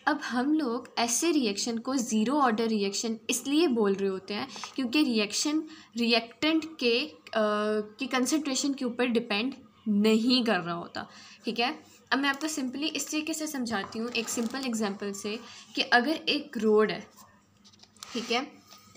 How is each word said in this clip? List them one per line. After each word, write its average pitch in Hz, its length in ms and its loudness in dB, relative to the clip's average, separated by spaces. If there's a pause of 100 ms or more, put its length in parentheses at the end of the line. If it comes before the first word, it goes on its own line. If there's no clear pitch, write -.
अब 294 160 2
हम 254 300 0
लोग 247 440 -2
ऐसे 240 340 2
रिएक्शन 233 460 0
को 254 180 -2
ज़ीरो 220 380 2
ऑर्डर 233 340 2
रिएक्शन 220 500 0 (120)
इसलिए 294 380 2
बोल 220 260 4
रहे 190 160 0
होते 190 240 -6
हैं 240 140 -6 (280)
क्योंकि 269 280 2
रिएक्शन 254 600 2 (340)
रिएक्टेंट 240 840 2
के, 240 260 4
अ, - 120 -14 (840)
की 262 80 -4
कंसंट्रेशन 269 680 0
के 262 120 -4
ऊपर 240 200 0
डिपेंड 226 480 0 (360)
नहीं 220 540 4
कर 208 160 2
रहा 170 160 -4
होता, - 340 -10 (360)
ठीक 233 140 -2
है। 269 200 -2 (320)
अब 262 80 2
मैं 277 100 0
आपको 277 180 -2
simply 269 360 -6
इस 302 280 -6
तरीके 311 220 -4
से 311 140 -6
समझाती 220 520 -4
हूँ, 233 100 -6
एक 233 200 -4
सिंपल 240 360 -4
एग्जांपल 208 460 -4
से, 208 280 -8 (360)
कि 269 60 0
अगर 247 300 4
एक 294 460 -2
रोड 214 340 6
है, - 160 -8 (1040)
ठीक 233 180 -4
है, 254 160 0 (500)